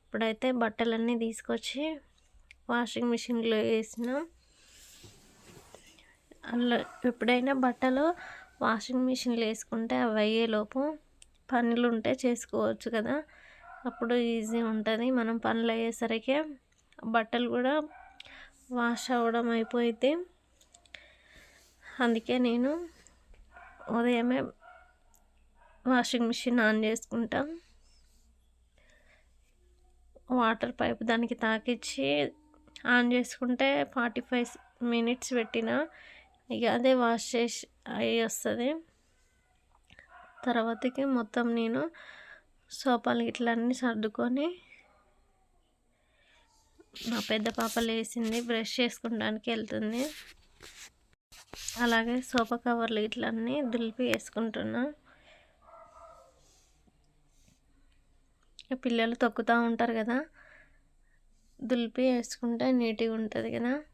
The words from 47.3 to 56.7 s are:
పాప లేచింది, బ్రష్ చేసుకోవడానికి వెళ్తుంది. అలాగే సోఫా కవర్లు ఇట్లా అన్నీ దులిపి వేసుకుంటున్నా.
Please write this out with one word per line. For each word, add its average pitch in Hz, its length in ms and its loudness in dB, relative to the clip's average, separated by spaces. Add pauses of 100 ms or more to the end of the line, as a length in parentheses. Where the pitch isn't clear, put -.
పాప 226 180 -2 (120)
లేచింది, 226 600 -2
బ్రష్ 226 300 -2
చేసుకోవడానికి 226 720 -2
వెళ్తుంది. 220 500 -4 (1800)
అలాగే 233 300 2 (160)
సోఫా 240 340 0
కవర్లు 226 440 0
ఇట్లా 226 240 -4
అన్నీ 226 240 -2 (160)
దులిపి 233 380 -2
వేసుకుంటున్నా. 220 720 -4 (3750)